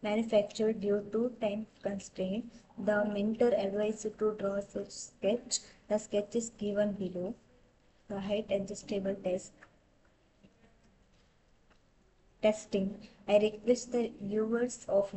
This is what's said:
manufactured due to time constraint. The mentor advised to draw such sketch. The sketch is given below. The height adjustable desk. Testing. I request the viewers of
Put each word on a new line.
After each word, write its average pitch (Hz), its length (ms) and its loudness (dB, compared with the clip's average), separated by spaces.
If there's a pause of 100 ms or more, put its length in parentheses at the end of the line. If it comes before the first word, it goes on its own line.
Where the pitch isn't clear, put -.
manufactured 214 760 2
due 202 320 0
to 240 200 0 (100)
time 214 240 -2 (160)
constraint. 196 640 -4 (320)
The 208 280 2
mentor 214 520 2
advised 202 460 0 (160)
to 214 180 2
draw 196 220 -2
such 202 320 -6
sketch. - 680 -2 (280)
The 214 100 2
sketch 208 380 -2
is 233 160 -2
given 208 400 0
below. 185 420 -4 (760)
The 196 120 -4
height 208 300 -2
adjustable 196 640 -2
desk. 185 380 -4 (3000)
Testing. 208 640 0 (200)
I 208 120 8
request 220 520 2
the 233 200 2 (100)
viewers 220 680 -2
of 196 300 4